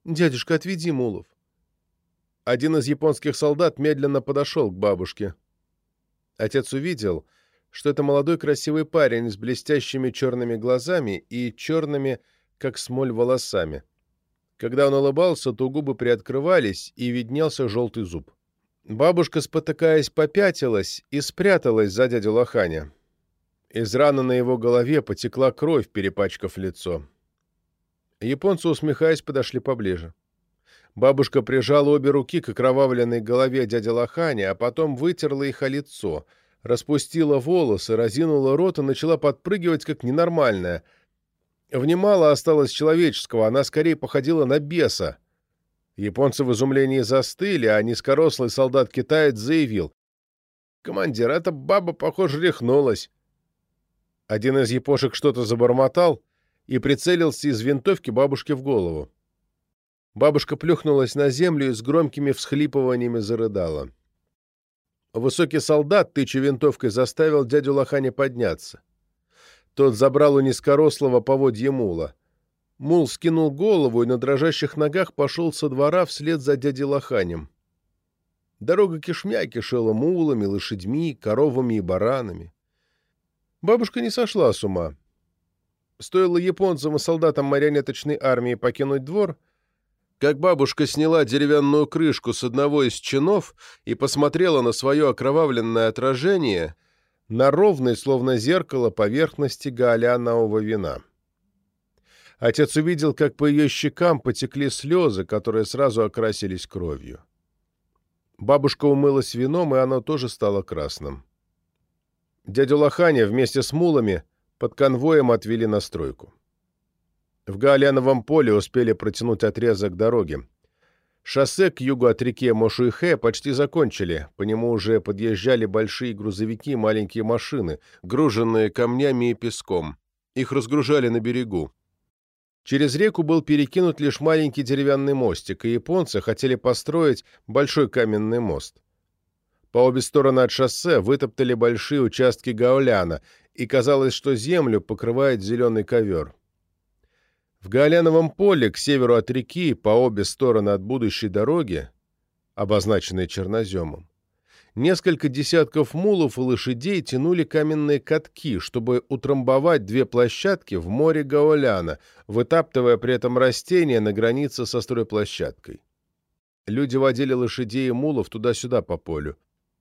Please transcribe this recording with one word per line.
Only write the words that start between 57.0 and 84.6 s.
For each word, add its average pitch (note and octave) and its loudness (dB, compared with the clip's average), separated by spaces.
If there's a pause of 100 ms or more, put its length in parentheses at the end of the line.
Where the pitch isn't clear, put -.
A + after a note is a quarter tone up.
из A#2+ -2
винтовки C#3 0
бабушке C3+ 0
в C3 -4
голову. F2+ -2 (1000)
Бабушка D3 2
плюхнулась C#3+ 0
на C#3+ 2
землю D3 0
и B2+ 0
с A2 -6
громкими C#3+ 2
всхлипываниями B2+ 0
зарыдала. G2+ -2 (1200)
Высокий C#3 0
солдат, D3+ 2
тыча C3+ -2
винтовкой, C3+ 0
заставил C#3+ 0
дядю C3+ 0
Лоханя C3+ 0
подняться. A#2+ -4 (920)
Тот C3+ 4
забрал C#3 4
у C#3 6
низкорослого C#3 2
поводья C3 0
мула. F2+ -4 (640)
Мул D3+ 2
скинул E3 0
голову C#3+ 2
и - 4
на B2 0
дрожащих C#3 -2
ногах D3+ -2
пошел D#3 -2
со D3+ -4
двора D3 2
вслед D3+ -4
за C#3 2
дядей C3+ -4
Лоханем. G2 -2 (1080)
Дорога E3+ 0
кишмя F3 -4
кишела A2+ -2
мулами, C#3+ 0
лошадьми, G#2 -4
коровами B2 0
и G#2 -2
баранами. F#2 -4 (1080)
Бабушка A3+ 0
не A#3+ -2
сошла G3+ 0
с - -6